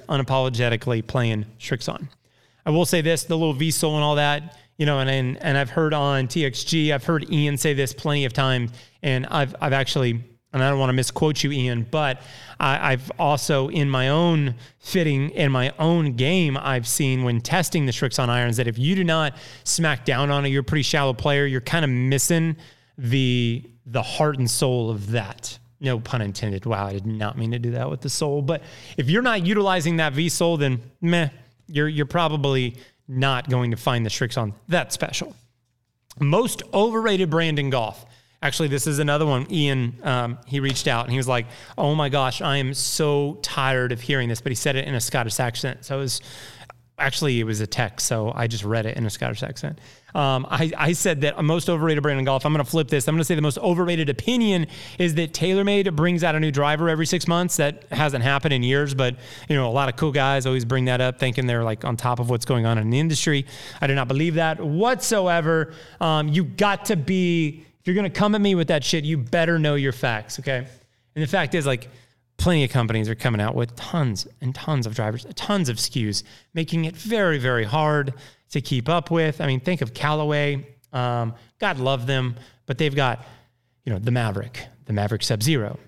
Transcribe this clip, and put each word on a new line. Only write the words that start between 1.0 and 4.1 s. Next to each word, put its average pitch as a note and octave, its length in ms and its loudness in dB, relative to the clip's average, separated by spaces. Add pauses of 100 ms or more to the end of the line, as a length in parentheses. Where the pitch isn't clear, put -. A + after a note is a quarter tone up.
playing A2+ 400 0 (120)
Srixon. - 500 -6 (580)
I - 40 0
will E3 140 4
say E3+ 160 2
this, D#3+ 240 0
the E3 140 -2
little D#3+ 160 2
V D#3+ 160 0
sole D#3 240 0
and D3 100 2
all D3 120 2